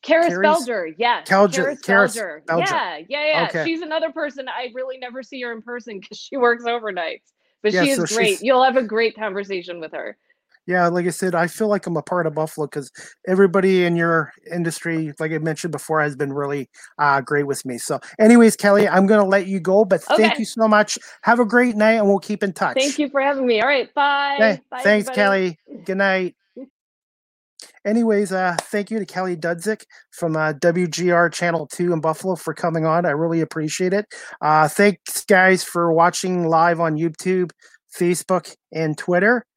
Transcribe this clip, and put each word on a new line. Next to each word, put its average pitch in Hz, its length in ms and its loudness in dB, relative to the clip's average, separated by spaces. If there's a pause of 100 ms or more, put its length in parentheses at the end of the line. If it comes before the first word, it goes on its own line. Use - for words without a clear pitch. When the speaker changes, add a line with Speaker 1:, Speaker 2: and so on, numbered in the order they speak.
Speaker 1:
Karis 330 240 4
Speaker 2:
Carrie's 302 380 0
Speaker 1:
Belger, 180 300 -6
yes. 220 300 -2
Speaker 2:
Kelger, 190 380 4
Speaker 1:
Karis 285 160 -6
Speaker 2:
Karis 202 340 2
Speaker 1:
Belger. 175 300 -10
Speaker 2:
Belger. 233 240 0
Speaker 1:
Yeah, 208 300 -4 (100)
yeah, 294 160 -4
yeah. 311 240 0
Speaker 2:
Okay. 294 160 -4
Speaker 1:
She's 330 160 -4
another 320 300 -4
person 277 360 -8
I 247 260 -10
really 262 240 -10
never 254 240 -12
see 254 200 -14
her 240 100 -8
in 226 100 -12
person 233 400 -14
'cause - 160 -20
she - 200 -12
works 240 260 2
overnights. 214 720 -6 (280)
But 214 120 0
Speaker 2:
Yeah, 180 100 4
Speaker 1:
she 175 120 2
Speaker 2:
so 175 80 0
Speaker 1:
is 185 120 -4
great. 226 120 2
Speaker 2:
she's 196 140 0
Speaker 1:
You'll 254 220 4
have 262 140 4
a 262 60 0
great 214 320 -2
conversation 190 680 -8
with 156 100 -12
her. 127 260 -10 (500)
Speaker 2:
Yeah, 180 200 2
like 175 180 0
I 180 60 0
said, 180 240 -4
I 170 100 2
feel 214 220 -4
like 202 180 -2
I'm 175 100 -6
a 151 60 -2
part 175 240 -4
of 151 80 -2
Buffalo 156 320 -4
'cause 139 260 -12 (360)
everybody 190 580 4
in 170 100 2
your 165 380 0 (180)
industry, 165 680 -6
like 160 120 -4
I 160 60 -4
mentioned 156 340 -6
before, 151 300 -4
has 147 140 -2
been 139 180 -6
really, 143 380 -6 (260)
uh, 139 240 2
great 143 220 -2
with 139 220 -4
me. 123 120 -8
So 135 220 -6 (180)
anyways, 226 380 8
Kelly, 202 340 4
I'm 185 160 4
gonna 208 200 4
let 196 200 2
you 196 140 -4
go, 190 260 4
but 190 160 0
thank - 320 2
Speaker 1:
Okay. - 60 -6
Speaker 2:
you 214 60 -4
so 226 220 -2
much. 214 300 2 (240)
Have 233 180 2
a 240 60 4
great 240 300 2
night, 214 240 4
and 202 80 2
we'll 196 100 4
keep - 240 -6
in 196 100 -2
touch. - 280 -4
Speaker 1:
Thank 277 180 -2
you 294 120 -2
for 277 120 -2
having 269 240 0
me. 226 160 2
All 240 60 0
right, 269 260 -2
bye. 285 420 0
Speaker 2:
Okay. 220 260 0 (100)
Speaker 1:
Bye, 254 100 -12
Speaker 2:
Thanks, 208 260 2
Speaker 1:
everybody. 196 500 0 (100)
Speaker 2:
Kelly. 170 180 -20
Good 190 120 -4
night. 190 380 -2 (1500)
Anyways, 208 460 2
uh, 185 280 -2
thank 202 300 -6
you 226 80 -6
to 196 80 -4
Kelly 185 320 -6
Dudzik 175 480 -6 (240)
from, 165 260 -4
uh, 156 180 0
W 170 340 0
G 170 240 -2
R 170 180 4
Channel 170 380 -4
two 175 260 -2
in 160 60 -2
Buffalo 160 360 -2
for 160 200 -8
coming 165 320 -2
on. 170 180 2
I 156 60 0
really 165 300 0
appreciate 165 520 -4
it. 208 140 -2 (340)
Uh, 156 260 4
thanks, - 580 0
guys, 185 380 4
for 170 300 0
watching 175 540 2
live 165 320 2
on 160 160 0
YouTube, 170 560 -2 (440)
Facebook, 180 600 -2 (180)
and 160 240 -2
Twitter. 202 480 2 (120)